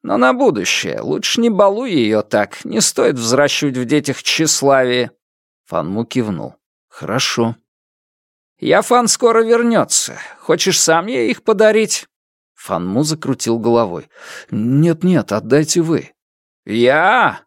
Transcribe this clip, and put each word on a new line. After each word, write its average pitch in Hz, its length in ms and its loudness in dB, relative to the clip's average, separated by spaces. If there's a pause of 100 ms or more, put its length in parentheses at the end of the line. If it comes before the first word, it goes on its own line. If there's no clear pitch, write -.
Но 202 140 -4
на 247 160 4
будущее 143 680 -2
лучше 156 400 -2
не 233 80 4
балуй 208 420 0
ее 107 300 2
так, - 420 -4
не - 160 -4
стоит - 360 0
взращивать 131 600 0
в 127 80 -4
детях 139 380 -2
тщеславие». 131 880 0 (560)
Фан 82 240 -4
Му 110 160 -4
кивнул. 104 480 -4 (340)
«Хорошо». 117 680 -4 (1000)
«Яфан 233 500 2
скоро 226 340 2
вернется. 233 760 0 (240)
Хочешь 170 400 0
сам 165 260 0
ей 117 240 -2
их - 120 -6
подарить?» 214 640 2 (480)
Фан 90 320 -6
Му 101 160 0
закрутил 135 560 -2
головой. 113 500 0 (420)
«Нет-нет, 156 840 0
отдайте 143 500 0
вы». 160 300 -2 (520)
«Я? 151 840 2